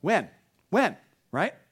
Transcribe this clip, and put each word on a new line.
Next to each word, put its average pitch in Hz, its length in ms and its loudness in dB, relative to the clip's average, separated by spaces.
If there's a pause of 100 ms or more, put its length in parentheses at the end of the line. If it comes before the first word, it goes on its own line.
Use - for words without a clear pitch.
When? 180 280 0 (400)
When? 233 280 2 (340)
Right? 165 240 -4 (160)